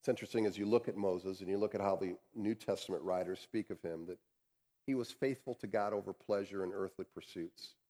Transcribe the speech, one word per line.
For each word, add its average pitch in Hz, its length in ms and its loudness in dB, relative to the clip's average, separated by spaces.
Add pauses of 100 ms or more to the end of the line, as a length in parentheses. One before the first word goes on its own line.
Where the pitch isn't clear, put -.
It's - 80 -2
interesting 113 380 2
as 95 100 2
you 101 100 0
look 117 220 6
at 101 80 -4
Moses 95 440 0
and 92 80 -6
you 98 100 2
look 104 160 2
at 101 60 0
how 98 160 4
the 90 200 -2 (180)
New 110 200 0
Testament 95 480 -2
writers 92 380 0
speak - 300 -4
of 90 120 -6
him, 82 240 -4
that 90 120 -8 (680)
he 135 80 0
was 120 160 -2
faithful 131 460 -2
to - 100 -8
God 104 260 2
over 101 200 0
pleasure 98 500 -2
and 92 100 -2
earthly 95 340 -4
pursuits. - 680 -10 (160)